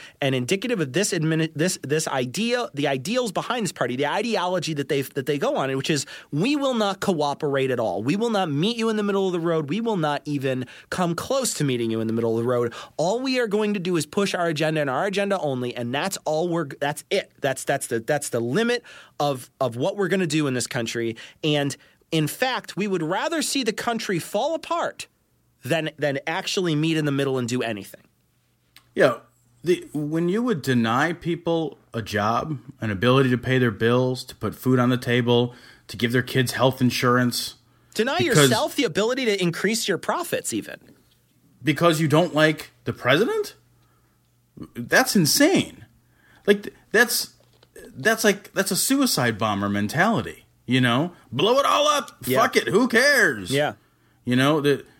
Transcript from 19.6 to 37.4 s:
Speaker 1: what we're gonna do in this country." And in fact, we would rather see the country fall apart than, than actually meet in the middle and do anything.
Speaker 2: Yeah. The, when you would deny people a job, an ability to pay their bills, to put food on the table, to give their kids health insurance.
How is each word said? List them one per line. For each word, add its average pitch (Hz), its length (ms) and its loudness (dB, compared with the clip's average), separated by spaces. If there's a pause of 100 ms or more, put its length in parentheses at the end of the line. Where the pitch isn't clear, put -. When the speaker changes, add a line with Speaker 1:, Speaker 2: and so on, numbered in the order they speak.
Speaker 1:
what 185 220 -2
we're 196 100 0
gonna 190 180 0
do 151 220 0
in 131 60 0
this 123 140 -2
country." 113 500 -4 (260)
And 143 320 0 (380)
in 156 140 2
fact, 247 500 -4
we 202 100 -2
would 185 160 -2
rather 262 380 -2
see 269 220 -2
the 214 100 -2
country 220 460 -2
fall 269 360 -2
apart - 520 -4 (580)
than, 156 320 -2
than 139 280 -2
actually 175 520 -2
meet 160 180 0
in 156 80 0
the 147 80 0
middle 135 260 0
and 123 80 -2
do 123 160 -2
anything. 107 420 -8 (920)
Speaker 2:
Yeah. - 220 4 (440)
The, 170 320 0
when 156 360 -2
you 214 140 0
would 208 180 -2
deny 127 500 2
people 165 640 -4 (160)
a 113 80 -6
job, 110 560 -2 (220)
an 113 100 -4
ability 123 420 4
to 123 60 2
pay 127 200 0
their 123 140 4
bills, 123 520 0
to - 140 -20
put 101 180 -4
food 127 240 2
on 123 120 4
the 123 60 2
table, 123 560 2 (360)
to - 80 -12
give 117 160 0
their 127 100 4
kids 123 300 0
health 127 260 2
insurance. 123 760 2 (400)